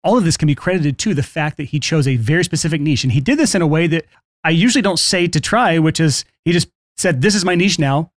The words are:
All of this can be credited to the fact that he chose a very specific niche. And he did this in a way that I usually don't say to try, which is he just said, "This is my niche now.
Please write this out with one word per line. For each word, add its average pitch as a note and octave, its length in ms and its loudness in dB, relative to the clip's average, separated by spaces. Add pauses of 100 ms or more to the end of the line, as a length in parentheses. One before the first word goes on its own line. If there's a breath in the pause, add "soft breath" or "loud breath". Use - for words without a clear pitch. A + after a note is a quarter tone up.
All G3+ 140 2
of G#3 80 2
this E3 100 0
can D#3 120 0
be C#3+ 80 2
credited D#3+ 420 -2
to G#3+ 160 -2
the C#3 100 -2
fact D3+ 320 -6
that C#3+ 100 -10
he D3+ 140 -4
chose C#3+ 300 0
a B2+ 80 0
very D3 260 0
specific E3 380 -4
niche. C#3+ 240 0
And B2+ 80 0
he C#3+ 80 2
did C4+ 180 0
this C4 160 0
in F#3 60 2
a E3 60 2
way D#3+ 200 2
that E3 160 -2 (400 soft breath)
I D#3+ 60 0
usually A3 320 2
don't F#3 180 -2
say F3+ 280 0
to D#3+ 120 -2
try, G3+ 400 0
which D#3 220 0
is D#3 240 0 (180)
he E3+ 80 0
just E3+ 160 0 (280)
said, D3 280 0
"This G3+ 100 2
is G3 100 -2
my F3+ 120 0
niche F3 240 2
now. D3 400 0